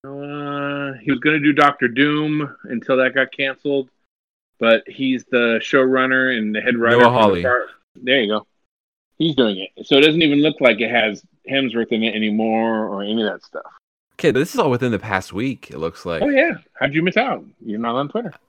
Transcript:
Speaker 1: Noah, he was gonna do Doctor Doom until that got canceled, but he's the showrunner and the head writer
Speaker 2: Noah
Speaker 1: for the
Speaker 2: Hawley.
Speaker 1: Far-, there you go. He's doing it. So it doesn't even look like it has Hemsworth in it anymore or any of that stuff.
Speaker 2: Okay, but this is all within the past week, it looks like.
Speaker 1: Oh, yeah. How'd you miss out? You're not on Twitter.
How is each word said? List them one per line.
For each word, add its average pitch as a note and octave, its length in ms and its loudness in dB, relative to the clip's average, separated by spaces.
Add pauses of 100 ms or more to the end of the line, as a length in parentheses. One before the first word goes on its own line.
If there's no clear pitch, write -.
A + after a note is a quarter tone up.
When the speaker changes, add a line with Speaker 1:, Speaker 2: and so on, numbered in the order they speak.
Speaker 1:
Noah, C#3+ 960 -8
he C#3+ 100 -2
was B2+ 80 0
gonna D3+ 200 2
do D3 140 0
Doctor C#3+ 340 4
Doom D3 680 -2 (100)
until B2+ 320 -2
that B2+ 180 0
got C3 160 0
canceled, C#3 580 -4 (680)
but A2+ 280 4
he's B2+ 380 -4
the A#2 360 2
showrunner C3 760 2
and G#2+ 160 -4
the G#2+ 80 -2
head B2 160 0
writer A#2 200 4
Speaker 2:
Noah A#2+ 100 8
Speaker 1:
for A#2 60 6
the B2 60 2
Speaker 2:
Hawley. G2 240 4
Speaker 1:
Far-, B2 240 0 (280)
there B2+ 260 0
you G#2 60 0 (120)
go. - 80 -14 (720)
He's D#3 180 0
doing A2 240 2
it. - 260 -14
So C#3+ 120 2
it C#3 40 6
doesn't D#3 200 4
even C#3+ 200 2
look D3+ 180 0
like A#2 220 4
it A2+ 100 -2
has A2 320 -2 (260)
Hemsworth A#2+ 420 -2
in A2 120 0
it A2 120 -2
anymore A2 720 -2
or G2 140 -8
any G#2+ 220 -4
of G2+ 80 -2
that F2 120 -12
stuff. - 220 -14 (500)
Speaker 2:
Okay, D#3 160 2
but A#2+ 80 2
this E3 140 -2
is C4 60 -4
all E3+ 100 2
within B2 220 0
the G2+ 80 -2
past G2 340 -4
week, A#2 380 -8
it - 60 -14
looks E2 280 -8
like. E2 160 -4
Speaker 1:
Oh, D4 80 -2
yeah. C#4+ 240 2 (260)
How'd C#3 140 -4
you D#3+ 80 0
miss F3+ 160 -2
out? A3 260 -2 (220)
You're G#2+ 140 -6
not A#2 160 -4
on C#3+ 140 -4
Twitter. G#3+ 240 -8 (140)